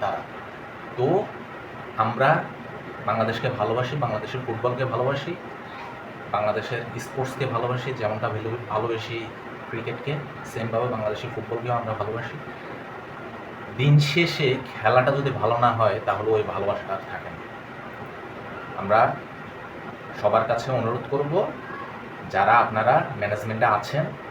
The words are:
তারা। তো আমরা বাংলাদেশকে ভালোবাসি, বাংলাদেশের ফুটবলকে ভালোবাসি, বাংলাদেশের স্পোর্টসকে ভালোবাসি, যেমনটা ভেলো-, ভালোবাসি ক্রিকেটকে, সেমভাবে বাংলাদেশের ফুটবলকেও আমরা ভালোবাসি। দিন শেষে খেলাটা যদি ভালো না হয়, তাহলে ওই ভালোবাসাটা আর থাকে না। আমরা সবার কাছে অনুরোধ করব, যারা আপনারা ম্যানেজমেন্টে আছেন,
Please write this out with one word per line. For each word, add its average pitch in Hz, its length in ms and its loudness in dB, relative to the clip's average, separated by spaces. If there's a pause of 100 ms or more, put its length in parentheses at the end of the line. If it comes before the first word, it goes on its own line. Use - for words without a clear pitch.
তারা। 98 160 0 (800)
তো 165 260 4 (720)
আমরা 123 460 4 (640)
বাংলাদেশকে 113 440 2
ভালোবাসি, 117 460 0
বাংলাদেশের 117 520 -2
ফুটবলকে 123 380 0
ভালোবাসি, 135 500 0 (960)
বাংলাদেশের 107 500 0 (180)
স্পোর্টসকে 131 460 -4
ভালোবাসি, 123 480 0
যেমনটা 110 360 0
ভেলো-, 110 400 -4
ভালোবাসি 113 580 -2 (420)
ক্রিকেটকে, 117 440 -4 (320)
সেমভাবে 113 420 0
বাংলাদেশের 107 480 -2
ফুটবলকেও 117 380 -2
আমরা 113 200 0
ভালোবাসি। 107 440 -4 (1400)
দিন 147 220 10
শেষে 151 560 4 (260)
খেলাটা 127 300 8
যদি 139 180 2
ভালো 113 280 2
না 117 140 6
হয়, 107 340 4
তাহলে 104 260 2
ওই 107 120 4 (100)
ভালোবাসাটা 95 400 0
আর 95 60 -2 (120)
থাকে 90 180 -8
না। 82 60 -10 (1500)
আমরা 113 340 6 (1080)
সবার 110 240 4
কাছে - 260 0
অনুরোধ 120 300 0 (100)
করব, 143 400 2 (800)
যারা 101 200 6
আপনারা 113 540 6 (120)
ম্যানেজমেন্টে 110 480 0
আছেন, 107 400 2 (240)